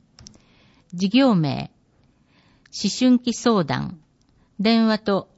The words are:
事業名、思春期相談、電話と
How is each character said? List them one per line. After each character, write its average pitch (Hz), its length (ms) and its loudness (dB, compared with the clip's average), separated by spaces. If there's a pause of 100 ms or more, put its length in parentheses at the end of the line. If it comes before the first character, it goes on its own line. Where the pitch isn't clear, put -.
(960)
事 190 160 -2
業 254 240 4
名、 143 360 -2 (1000)
思 - 220 -6
春 254 280 2
期 233 160 -4
相 214 300 0
談、 135 360 -8 (580)
電 226 280 2
話 214 140 0
と 196 380 -2